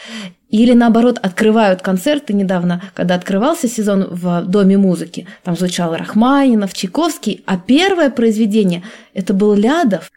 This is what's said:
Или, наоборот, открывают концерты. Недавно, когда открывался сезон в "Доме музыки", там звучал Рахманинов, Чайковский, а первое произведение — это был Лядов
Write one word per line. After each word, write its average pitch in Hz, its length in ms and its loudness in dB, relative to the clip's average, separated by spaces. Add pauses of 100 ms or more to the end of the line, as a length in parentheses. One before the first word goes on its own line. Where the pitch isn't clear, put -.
(480)
Или, 240 240 4
наоборот, 233 500 4
открывают 208 580 2
концерты. 208 540 -2
Недавно, 180 480 -2 (120)
когда 175 200 -2
открывался 214 540 -2
сезон 202 420 -2
в 175 320 -4
"Доме 190 360 2
музыки", 175 480 -2 (160)
там 175 140 -4
звучал 175 400 -4
Рахманинов, 226 760 0
Чайковский, - 720 -6
а 190 100 -4
первое 320 540 2
произведение — 214 720 0 (320)
это 196 180 -4
был 208 220 2
Лядов 220 640 0